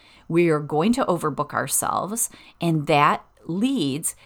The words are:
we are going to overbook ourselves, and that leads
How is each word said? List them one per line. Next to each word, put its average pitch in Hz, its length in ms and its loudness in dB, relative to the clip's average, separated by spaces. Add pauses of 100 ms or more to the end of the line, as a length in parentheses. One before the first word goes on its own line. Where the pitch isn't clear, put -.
(280)
we 170 220 2
are 151 100 2
going 151 340 0
to 247 120 0
overbook 156 480 -2
ourselves, - 760 -4 (320)
and 160 260 0
that 156 380 4 (200)
leads 170 680 -2 (100)